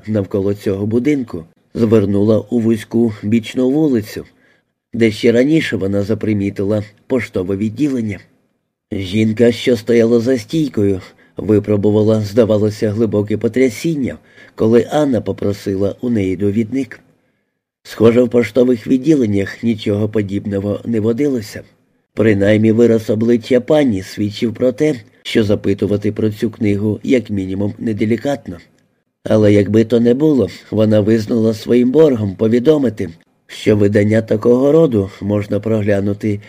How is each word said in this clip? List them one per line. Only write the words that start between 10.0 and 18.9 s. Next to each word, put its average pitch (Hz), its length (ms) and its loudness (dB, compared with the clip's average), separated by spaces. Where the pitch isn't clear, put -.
за 127 180 0
стійкою, 107 640 -2
випробувала, 104 840 2
здавалося, 104 720 0
глибоке 104 460 -2
потрясіння, 127 800 -2
коли 113 360 2
Анна 139 300 0
попросила 98 800 -4
у 123 80 -4
неї 95 260 0
довідник. 110 640 -4
Схоже, 117 380 2
в 123 80 2
поштових 123 580 0
відділеннях 127 760 0